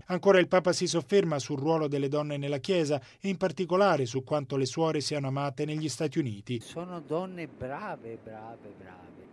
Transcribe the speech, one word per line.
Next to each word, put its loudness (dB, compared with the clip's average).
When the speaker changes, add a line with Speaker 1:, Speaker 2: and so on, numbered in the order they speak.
Speaker 1:
Ancora 6
il 6
Papa 4
si 0
sofferma 2
sul -4
ruolo 2
delle 0
donne -2
nella -2
Chiesa 2
e -4
in -2
particolare 2
su -4
quanto -2
le 2
suore 0
siano -2
amate -2
negli -4
Stati -2
Uniti. -4
Speaker 2:
Sono -10
donne -6
brave, -10
brave, -16
brave. -20